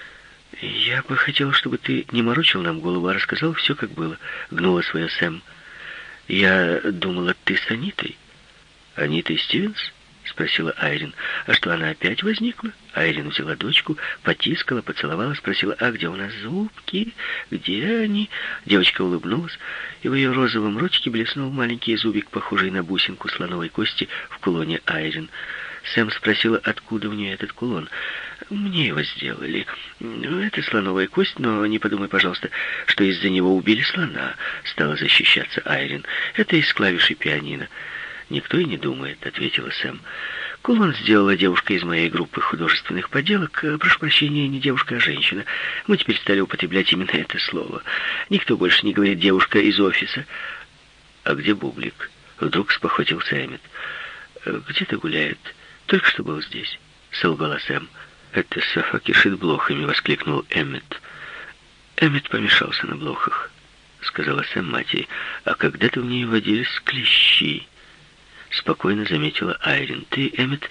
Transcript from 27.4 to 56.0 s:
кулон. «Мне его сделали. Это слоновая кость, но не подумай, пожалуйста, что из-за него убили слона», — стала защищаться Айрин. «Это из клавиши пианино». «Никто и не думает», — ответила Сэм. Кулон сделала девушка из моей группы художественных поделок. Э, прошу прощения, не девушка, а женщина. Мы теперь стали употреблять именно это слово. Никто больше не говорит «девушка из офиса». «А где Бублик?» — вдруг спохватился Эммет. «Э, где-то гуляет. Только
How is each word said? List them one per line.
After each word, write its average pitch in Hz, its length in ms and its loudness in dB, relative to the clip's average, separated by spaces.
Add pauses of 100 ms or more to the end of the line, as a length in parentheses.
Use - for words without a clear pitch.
кулон. 98 360 -4 (600)
«Мне 196 380 0
его - 140 -2
сделали. 73 640 -6 (340)
Это 143 600 -4
слоновая 95 440 0
кость, - 320 0
но 110 280 0
не 107 120 2
подумай, 101 300 -2
пожалуйста, 92 420 0 (360)
что - 180 4
из-за 95 260 2
него 92 260 6
убили 104 260 4
слона», — 65 540 -2 (280)
стала 76 320 0
защищаться - 680 4
Айрин. 139 400 -2 (300)
«Это 208 220 2
из 147 180 4
клавиши 90 400 4
пианино». 73 540 -2 (600)
«Никто 71 280 0
и 180 60 4
не 110 120 -2
думает», — 69 500 -4
ответила 64 440 -2
Сэм. - 300 -6 (600)
Кулон 208 320 4
сделала 104 420 6
девушка 90 360 4
из 87 100 2
моей 85 280 2
группы 82 300 -2
художественных 85 680 0
поделок. 165 560 0
Э, 151 140 0
прошу - 220 4
прощения, 147 480 4
не 135 120 -2
девушка, 127 360 0
а 117 40 0
женщина. - 440 0 (420)
Мы 208 100 6
теперь - 220 2
стали 98 220 2
употреблять 92 520 2
именно 90 200 0
это 76 260 -2
слово. - 440 -4 (460)
Никто 185 280 2
больше 90 280 4
не 104 80 2
говорит 98 260 4
«девушка 95 420 4
из 98 200 6
офиса». 98 460 0 (1000)
«А 73 100 2
где 73 200 2
Бублик?» — - 560 -6 (300)
вдруг 80 320 2
спохватился - 640 0
Эммет. 67 260 -6 (800)
«Э, - 240 -4
где-то 143 300 -2
гуляет. 156 400 -2 (480)
Только - 240 4